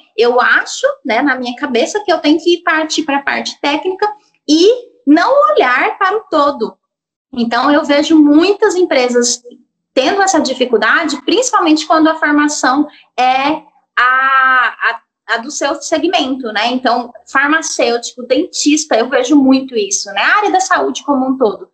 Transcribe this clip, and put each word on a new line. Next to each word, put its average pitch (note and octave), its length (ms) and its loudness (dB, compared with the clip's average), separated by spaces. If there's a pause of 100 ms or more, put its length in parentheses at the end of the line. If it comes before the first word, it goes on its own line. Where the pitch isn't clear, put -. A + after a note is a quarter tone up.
(160)
eu A#3+ 240 2
acho, B3 460 0 (180)
né, B3+ 200 -2
na C4+ 120 0
minha B3 200 -8
cabeça C#4 480 -2
que F#4 100 0
eu D#4+ 60 0
tenho D#4 180 2
que F4 240 0
partir D#4+ 400 -2
pra C#4 220 -4
parte A#3 360 -6
técnica F4+ 480 -4 (400)
e F#4+ 420 2 (160)
não E4+ 260 4 (200)
olhar D#4 460 0
para G4 200 0
o A4 120 -6
todo. C#4 480 -2 (560)
Então, A#3+ 380 -2
eu D4+ 120 2
vejo D4 340 2
muitas E4+ 580 4
empresas B3 680 0 (520)
tendo F4 280 2
essa F#4+ 180 2
dificuldade, B3+ 840 0
principalmente F4+ 640 0
quando D#4+ 220 2
a D#4+ 80 0
formação D4 720 0 (300)
é C4+ 440 0 (360)
a, C4 840 2
a, A#3 220 -4 (280)
a A3+ 80 -2
do A#3+ 140 -10
seu D4+ 240 -4
segmento, C#4 760 -4
né? A3 160 -2
Então, A#3+ 440 -2 (200)
farmacêutico, C4+ 920 -2
dentista, D4 720 -2
eu A3+ 140 0
vejo C4 260 0
muito C4 400 2
isso, G3+ 360 -4
né? G3+ 100 -4
A D#4+ 160 2
área G#4 140 0
da F#4 80 0
saúde F4 440 -2
como C4 240 -2
um C4 100 -2
todo. G#3 360 -2